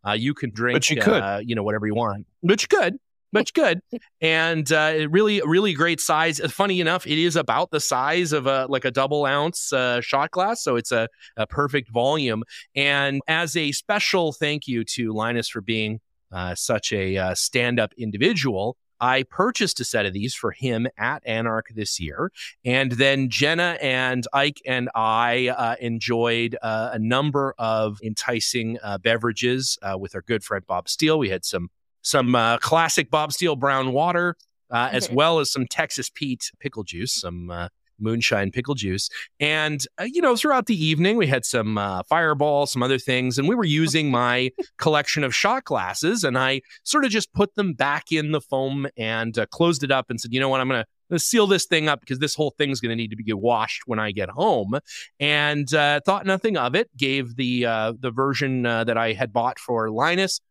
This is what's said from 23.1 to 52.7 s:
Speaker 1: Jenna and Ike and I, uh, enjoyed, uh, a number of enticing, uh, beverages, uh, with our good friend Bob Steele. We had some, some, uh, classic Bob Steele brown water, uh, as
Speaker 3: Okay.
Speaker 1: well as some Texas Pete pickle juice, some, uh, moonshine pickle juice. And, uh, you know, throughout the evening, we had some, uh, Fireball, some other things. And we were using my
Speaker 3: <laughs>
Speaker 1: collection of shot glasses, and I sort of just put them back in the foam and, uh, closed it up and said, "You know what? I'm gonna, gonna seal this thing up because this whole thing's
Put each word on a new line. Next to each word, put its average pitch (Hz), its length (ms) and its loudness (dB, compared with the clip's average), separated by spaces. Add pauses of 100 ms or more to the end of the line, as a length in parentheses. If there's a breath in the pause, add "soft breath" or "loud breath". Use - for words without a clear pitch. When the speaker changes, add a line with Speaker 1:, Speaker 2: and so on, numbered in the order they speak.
Speaker 1:
Jenna 165 520 0
and 127 500 0
Ike 143 340 0
and 127 300 -2
I, 120 540 2
uh, 123 320 -2
enjoyed, 117 800 0
uh, 113 320 -2
a 113 60 -4
number 135 580 0
of 110 440 -2
enticing, 113 800 -4
uh, 101 180 -6
beverages, 117 840 0
uh, 98 180 -4
with 98 160 -10
our 92 60 -8
good 110 240 -2
friend 98 200 -4
Bob 90 220 -4
Steele. 156 320 2
We 113 100 0
had 92 140 -4
some, 87 260 -4 (320)
some, 123 340 2
uh, 117 220 4
classic 160 540 2
Bob 151 220 0
Steele 165 220 0
brown 135 380 0
water, 170 420 0 (360)
uh, 120 200 0
as 123 140 -2
Speaker 3:
Okay. 120 100 -6
Speaker 1:
well 160 240 4
as 139 120 0
some 127 160 -2
Texas - 420 -4
Pete - 400 -6 (100)
pickle 110 240 -8
juice, 92 300 -8
some, 87 380 -8
uh, 87 160 -6 (320)
moonshine 107 520 0
pickle 127 220 -4
juice. 98 340 -2 (320 loud breath)
And, 151 460 0 (160)
uh, - 40 -4
you 302 160 0
know, 262 140 4
throughout 262 300 2
the 175 180 2
evening, 170 320 4
we 190 120 2
had 127 180 0
some, 107 320 0
uh, 98 260 -2
Fireball, 147 640 2
some 127 180 -2
other 131 140 2
things. 127 400 0
And 139 100 2
we 226 80 4
were 226 80 2
using 151 480 2
my 123 460 2
Speaker 3:
<laughs> - 200 -12
Speaker 1:
collection 151 460 2
of 127 100 -2
shot 247 300 0
glasses, 151 600 -2
and 127 140 0
I 131 240 0 (220 loud breath)
sort 277 220 2
of 220 60 2
just 208 220 -2
put 202 220 0
them 196 180 0
back 143 380 0
in 151 200 0
the 151 100 0
foam 135 460 -2 (100)
and, 113 400 -2
uh, 107 80 2
closed 170 380 0
it 139 80 -2
up 131 180 0
and 117 100 -4
said, 117 140 -8
"You 127 80 0
know 135 80 2
what? 131 100 2
I'm 127 80 0
gonna, 123 180 0 (240)
gonna 170 100 0
seal 220 280 4
this 190 180 4
thing 156 220 2
up 147 140 0
because 131 180 -6
this 147 160 -2
whole 147 220 0
thing's 139 240 0